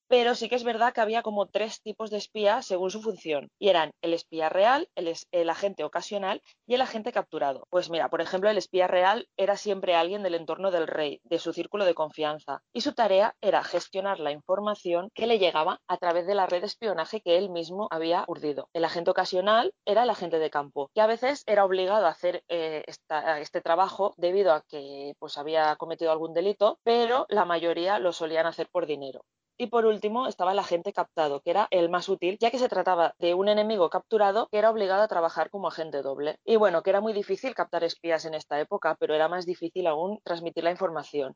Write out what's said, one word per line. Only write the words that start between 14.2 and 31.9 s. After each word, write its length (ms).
la 100
información 840
que 120
le 140
llegaba 480
a 80
través 320
de 80
la 100
red 140
de 60
espionaje 540
que 180
él 120
mismo 400
había 380
urdido. 440
El 120
agente 260
ocasional 640
era 200
el 60
agente 280
de 120
campo, 440
que 60
a 80
veces 380
era 180
obligado 420
a 40
hacer, 360
eh, 400
esta, 540
este 200
trabajo 560
debido 360
a 100
que, 560
pues, 200
había 360
cometido 380
algún 220
delito, 340
pero 460
la 160
mayoría 520
lo 140
solían 320
hacer 260
por 140
dinero. 400
Y 120
por 180
último 400
estaba 260
el 60
agente 340
captado, 480
que 80
era 220
el 180
más 220